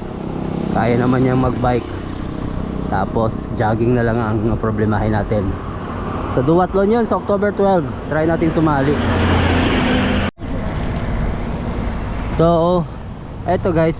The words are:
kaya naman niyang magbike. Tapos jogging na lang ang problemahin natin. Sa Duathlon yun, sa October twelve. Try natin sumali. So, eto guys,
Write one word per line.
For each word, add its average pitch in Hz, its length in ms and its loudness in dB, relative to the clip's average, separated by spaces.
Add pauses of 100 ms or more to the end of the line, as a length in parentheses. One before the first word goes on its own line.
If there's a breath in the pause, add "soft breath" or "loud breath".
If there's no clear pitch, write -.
(760)
kaya 117 240 2
naman 123 240 2
niyang 127 160 2
magbike. 123 480 0 (1040)
Tapos 107 400 0 (240)
jogging 113 400 2
na 120 80 2
lang 117 160 0
ang 107 400 0
problemahin 107 560 0
natin. 101 320 0 (880)
Sa 135 80 2
Duathlon 185 480 4
yun, 226 160 2
sa 208 80 0
October 202 400 0
twelve. 196 320 2 (240)
Try 156 160 2
natin 165 240 2
sumali. 147 400 2 (3500)
So, 170 480 4 (640)
eto 190 240 0
guys, 165 280 2